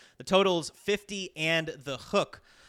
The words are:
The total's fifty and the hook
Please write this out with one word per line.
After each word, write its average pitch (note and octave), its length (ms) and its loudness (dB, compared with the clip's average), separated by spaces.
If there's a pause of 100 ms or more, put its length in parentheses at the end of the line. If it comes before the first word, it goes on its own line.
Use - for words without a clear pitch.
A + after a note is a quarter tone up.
(180)
The - 80 -14
total's F#3+ 500 4
fifty G3+ 600 -6
and D#3+ 340 0
the C#3+ 280 -8
hook - 440 -2 (280)